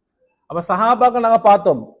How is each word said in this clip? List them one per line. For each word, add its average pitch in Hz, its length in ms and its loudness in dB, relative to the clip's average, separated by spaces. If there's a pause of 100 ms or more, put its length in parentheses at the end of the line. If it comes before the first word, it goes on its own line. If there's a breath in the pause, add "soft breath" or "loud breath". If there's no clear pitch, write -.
(460)
அப்ப 170 280 -6
சஹாபாக்கள் 240 460 0
நாங்க 226 200 0
பார்த்தோம், 202 600 0